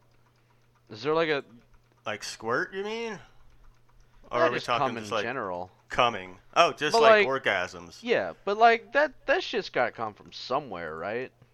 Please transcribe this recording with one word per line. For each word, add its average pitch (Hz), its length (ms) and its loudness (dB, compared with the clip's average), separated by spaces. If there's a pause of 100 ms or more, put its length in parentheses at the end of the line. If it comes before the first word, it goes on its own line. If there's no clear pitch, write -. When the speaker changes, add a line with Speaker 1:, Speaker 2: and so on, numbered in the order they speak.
(880)
Speaker 1:
Is 110 140 -14
there, 151 120 -2
like, 160 160 0
a 139 120 0 (640)
Speaker 2:
Like 104 160 -8
squirt, 135 500 -4
you 196 120 -8
mean? 220 340 -8 (1120)
Or 120 80 -2
Speaker 1:
Yeah, 123 80 4
Speaker 2:
are 123 40 4
we 127 80 -4
Speaker 1:
just - 80 -8
Speaker 2:
talking 131 200 2
Speaker 1:
cum 117 100 -2
Speaker 2:
just, 107 140 -10
Speaker 1:
in 120 60 -2
Speaker 2:
like, 101 80 0
Speaker 1:
general. 98 480 -6 (160)
Speaker 2:
coming? 95 500 0 (160)
Oh, 165 180 6
just 147 200 -2
Speaker 1:
But, 214 100 4
Speaker 2:
like, 202 240 8
Speaker 1:
like, 135 160 -2
Speaker 2:
orgasms. 90 600 -4
Speaker 1:
Yeah, 131 320 -2 (100)
but, 202 120 -2
like, 226 360 4
that, 294 180 2 (160)
that 339 160 0
shit's - 260 -6
gotta 123 220 0
come 110 240 -8
from - 180 -20
somewhere, 92 640 -6
right? 107 360 -6 (220)